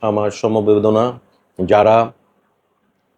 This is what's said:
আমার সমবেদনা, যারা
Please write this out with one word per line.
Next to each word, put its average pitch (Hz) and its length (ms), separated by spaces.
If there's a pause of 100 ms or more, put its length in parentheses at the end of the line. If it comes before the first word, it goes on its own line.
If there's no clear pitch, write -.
আমার 104 300
সমবেদনা, 107 880 (460)
যারা 110 460 (1080)